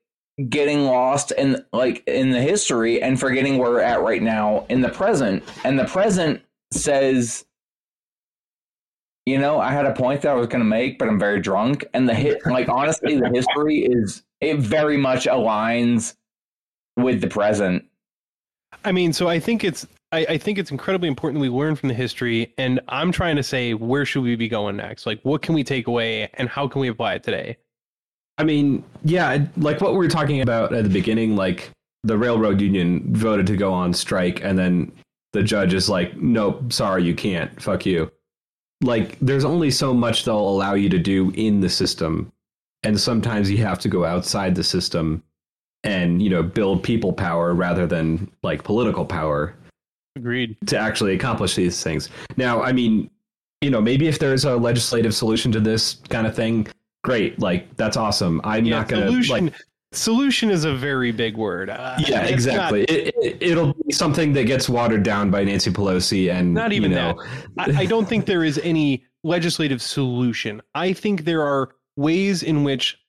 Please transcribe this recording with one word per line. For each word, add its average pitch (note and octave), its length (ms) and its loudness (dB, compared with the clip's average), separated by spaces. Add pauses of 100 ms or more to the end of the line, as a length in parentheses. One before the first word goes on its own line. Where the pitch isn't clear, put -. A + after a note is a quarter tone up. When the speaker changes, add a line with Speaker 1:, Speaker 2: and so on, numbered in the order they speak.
(480)
Speaker 1:
getting D3 380 2
lost C3 460 2
in, C3+ 300 0 (100)
like, A#2+ 340 0
in C3 240 2
the B2+ 100 2
history B2+ 600 0
and C3 180 0
forgetting C3+ 380 0
where B2 120 2
we're A#2+ 100 2
at A#2 220 2
right G#2 200 0
now G#2+ 480 0
in B2+ 100 2
the B2 80 2
present. F#3+ 540 0 (220)
And F3+ 140 2
the C3 60 2
present F#3 560 0 (320)
says, C3+ 720 0 (1800)
you C3+ 120 0
know, C#3+ 220 2
I A#2 120 0
had C#3 140 0
a C3+ 80 0
point C3+ 280 0
that D3 80 2
I C#3 40 2
was A#2+ 140 2
gonna B2 160 0
make, A2+ 340 0
but A#2 100 0
I'm G#2+ 100 2
very G2+ 220 2
drunk. G2+ 440 0 (100)
And B2+ 140 2
the A#2 60 2
hit, C#3+ 320 0
like, B2+ 220 0
honestly, D3 500 0
the A#2 120 2
history D3 540 0
is, A#2+ 380 0 (180)
it D#3 180 0
very D3+ 380 2
much C3 300 0
aligns A#2 880 0 (840)
with B2 240 2
the E2 80 -2
present. G2+ 560 0 (1000)
Speaker 2:
I G#3+ 60 -2
mean, F3+ 220 2
so F3+ 160 0
I E3+ 100 2
think A3+ 260 -2
it's, - 220 -4 (260)
I, D#3+ 180 0
I D#3+ 80 -2
think G#3 200 -4
it's F#3 120 -6
incredibly F3 380 -2
important D3 320 -4
that C3+ 100 0
we A#2+ 60 -2
learn D3+ 200 0
from C#3 120 -4
the B2+ 60 -2
history. A#2 640 -2
And B2+ 300 0
I'm D#3+ 240 -2
trying E3+ 240 0
to C#3+ 60 0
say, B2 320 -2
where A#2 300 -2
should C3+ 180 -2
we A#2+ 120 0
be A2+ 140 -2
going G#2 280 -4
next? G#2 300 -12
Like, G#2+ 160 -6
what D3 200 -2
can E3 120 -2
we D3+ 80 2
take C3 240 -4
away A2+ 480 -2
and B2+ 140 -4
how C#3+ 180 -4
can C3+ 140 -4
we C3 80 0
apply A2 260 -4
it - 80 -6
today? - 360 -6 (800)
Speaker 3:
I D#3 60 0
mean, D3 380 2 (220)
yeah, D3+ 400 2 (140)
like D3+ 220 0
what G3 120 2
we G3 60 2
were F3 100 2
talking D3 320 0
about A#2 320 0
at A#2 120 0
the G#2 60 2
beginning, A2 460 0
like, F#2 340 -2 (320)
the A2 160 0
railroad G#2 420 2
union F#2+ 540 0
voted G#2+ 320 2
to G2+ 100 0
go F#2+ 160 0
on F2+ 200 0
strike, F2+ 500 -2
and F#2+ 160 0
then F2+ 320 0 (440)
the G2+ 80 0
judge G2 320 2
is F#2+ 160 0
like, F2 260 -2
"Nope, A#2 560 0
sorry, F#2+ 320 0
you E2+ 100 0
can't. F2+ 480 -4
Fuck F#2+ 240 -4
you." E2+ 240 0 (680)
Like, A#2+ 400 0
there's C3+ 240 2
only D3+ 260 2
so C3+ 240 0
much A#2 300 2
they'll G#2 240 2
allow G2 260 0
you G2 140 2
to F2+ 100 4
do F#2+ 380 2
in G#2+ 240 2
the F#2+ 80 2
system. D#2+ 640 -2 (500)
And G#2+ 160 2
sometimes A2 520 0
you G2+ 80 2
have G2 220 0
to - 80 -2
go F2+ 160 2
outside F2+ 520 0
the F2+ 80 -2
system E2 580 -2 (640)
and, F2+ 380 0
you G#2 80 2
know, F2 120 2
build F#2+ 400 0
people A2+ 300 0
power E2+ 420 0
rather F2 320 0
than, E2 420 -2 (140)
like, D#2+ 220 -4
political G#2+ 400 0
power. D2+ 500 -4 (640)
Speaker 2:
Agreed. A#2+ 400 -6 (100)
Speaker 3:
To - 120 -2
actually G#2 360 0
accomplish G#2+ 400 -2
these F2+ 280 0
things. D2+ 260 -4 (280)
Now, B2 260 0
I B2+ 100 0
mean, A2+ 360 2 (520)
you C#3+ 100 0
know, A#2+ 100 2
maybe C#3 280 4
if D3+ 100 0
there's C3+ 260 2
a C3 120 2
legislative A#2 580 2
solution A2+ 380 0
to A2 80 2
this A2 480 0
kind A2+ 180 0
of A2 80 -2
thing, A2+ 320 0 (380)
great. A#2+ 340 0
Like, F#2 380 -2
that's A2 200 -2
awesome. G2 460 0
I'm A2 220 0
Speaker 2:
Yeah, A2+ 160 2
Speaker 3:
not A2 80 -4
gonna, G#2 180 0
Speaker 2:
solution, F#3 400 2
Speaker 3:
like - 80 -6 (380)
Speaker 2:
solution A#3 580 2
is E3+ 140 2
a D#3 100 0
very B2+ 380 0
big A2 240 -2
word. F#2+ 340 -4
Uh, B2+ 300 -8
Speaker 3:
Yeah, - 220 0
Speaker 2:
it's - 100 0
Speaker 3:
exactly. B2+ 480 2
Speaker 2:
not - 100 2
Speaker 3:
It, D#3+ 320 0
it, - 180 -4
it'll E3 340 2
be - 180 -4
something D#3 420 0
that - 100 2
gets C3 240 0
watered A#2 340 2
down G#2 280 2
by G2 140 2
Nancy G2+ 260 0
Pelosi F#2 640 0
and, F2+ 220 2
Speaker 2:
Not A3+ 180 0
even - 180 2
Speaker 3:
you F2+ 60 2
know. E2+ 240 -4 (360)
Speaker 2:
that. - 200 0
I, C#3+ 60 2
I G#3 40 0
don't A3 220 0
think G#3+ 180 -2
there F3 180 2
is D3+ 180 0
any D3+ 420 0 (200)
legislative D#3+ 580 0
solution. A#2+ 800 -2 (140)
I F3 180 0
think F#3+ 320 -2
there D#3+ 180 0
are C#3 320 0 (220)
ways E3+ 460 0
in D3+ 220 2
which C#3 320 -2 (120)